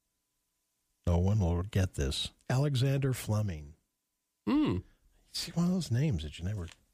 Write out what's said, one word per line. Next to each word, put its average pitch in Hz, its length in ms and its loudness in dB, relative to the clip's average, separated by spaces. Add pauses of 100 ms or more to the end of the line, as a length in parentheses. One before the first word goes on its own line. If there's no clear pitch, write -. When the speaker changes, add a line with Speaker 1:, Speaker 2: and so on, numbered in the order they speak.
(1080)
Speaker 1:
No 87 100 4
one 98 220 4
will 87 240 2
get 95 320 -2
this. - 340 -2 (220)
Alexander 135 600 2
Fleming. 98 600 -4 (720)
Speaker 2:
Hmm. 226 300 2 (560)
Speaker 1:
See, - 200 -8
one 170 140 2
of 180 40 2
those 180 200 0
names 117 320 2
that 71 140 -10
you 82 60 -10
never 92 240 -4 (260)